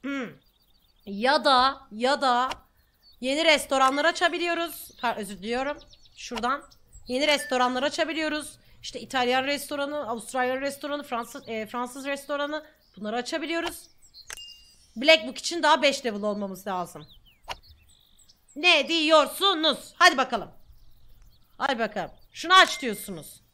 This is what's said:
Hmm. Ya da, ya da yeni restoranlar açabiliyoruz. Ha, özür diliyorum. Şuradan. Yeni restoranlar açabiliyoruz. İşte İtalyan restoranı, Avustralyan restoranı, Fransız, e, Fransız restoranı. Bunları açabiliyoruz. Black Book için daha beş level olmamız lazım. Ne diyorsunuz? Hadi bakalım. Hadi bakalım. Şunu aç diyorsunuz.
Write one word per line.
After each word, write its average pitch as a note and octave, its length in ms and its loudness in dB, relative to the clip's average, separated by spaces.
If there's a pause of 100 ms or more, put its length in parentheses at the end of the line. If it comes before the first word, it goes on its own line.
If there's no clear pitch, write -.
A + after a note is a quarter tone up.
Hmm. C4+ 280 -6 (760)
Ya A#3+ 400 2
da, C4+ 460 4
ya B3 300 0
da B3+ 280 2 (720)
yeni C#4 240 0
restoranlar C#4+ 600 4
açabiliyoruz. E4+ 880 -2 (100)
Ha, A#3+ 160 -2
özür G3+ 200 -10
diliyorum. B3 400 -4 (380)
Şuradan. B3 480 -4 (440)
Yeni C4+ 200 0
restoranlar B3+ 560 2
açabiliyoruz. D4+ 760 -2 (220)
İşte - 180 -12
İtalyan B3+ 440 0
restoranı, C#4+ 680 -4
Avustralyan B3+ 520 -2
restoranı, C#4+ 420 -6
Fransız, A#3+ 440 -8
e, A3 200 -6
Fransız B3 380 -8
restoranı. C#4+ 600 -4 (320)
Bunları G#3+ 180 -6
açabiliyoruz. E4 760 -4 (1040)
Black D#4+ 320 6
Book - 100 -10
için E4+ 260 -4
daha D4+ 180 6
beş C#4 240 2
level G#3 160 -4
olmamız G3 460 -6
lazım. F3 400 -8 (1500)
Ne D4+ 320 4
diyorsunuz? D#4 1120 2
Hadi F4 200 6
bakalım. G#3+ 340 -4 (1040)
Hadi A3 220 -2
bakalım. F#3+ 320 -4 (220)
Şunu E4+ 200 0
aç F4+ 280 6
diyorsunuz. G3 600 -8 (120)